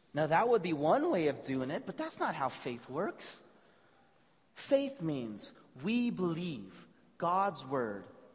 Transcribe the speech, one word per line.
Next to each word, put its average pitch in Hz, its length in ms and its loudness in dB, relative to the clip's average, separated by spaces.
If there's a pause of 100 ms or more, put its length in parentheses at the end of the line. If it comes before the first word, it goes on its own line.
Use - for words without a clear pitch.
(120)
Now, 151 140 2
that 170 220 6
would 226 140 6
be 175 100 0
one 175 380 4
way 170 180 4
of 127 160 -2
doing 131 260 -2
it, 196 160 -4
but 190 100 -8
that's 320 220 -6
not 240 160 0
how 143 140 0
faith 123 420 -6
works. - 540 -6 (1120)
Faith 277 460 0
means 127 520 -4 (320)
we 240 260 2
believe 165 800 -4 (280)
God's 175 480 0
word 117 400 -2 (300)